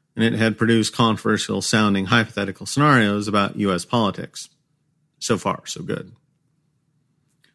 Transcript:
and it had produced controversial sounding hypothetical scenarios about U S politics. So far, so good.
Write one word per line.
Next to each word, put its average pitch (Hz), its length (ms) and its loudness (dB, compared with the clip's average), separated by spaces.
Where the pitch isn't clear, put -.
and 110 60 2
it 117 80 4
had 110 260 2
produced 113 380 2
controversial 107 680 0
sounding 101 440 0
hypothetical 101 600 -2
scenarios 110 600 2
about 101 300 0
U 101 160 0
S 87 100 -4
politics. 98 640 -4
So 110 180 -2
far, - 280 -4
so - 180 -10
good. - 300 -8